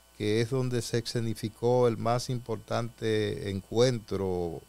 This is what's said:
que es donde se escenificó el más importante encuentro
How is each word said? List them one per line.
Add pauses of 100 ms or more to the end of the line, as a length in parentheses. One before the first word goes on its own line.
(180)
que
es
donde
se
escenificó
el
más
importante
encuentro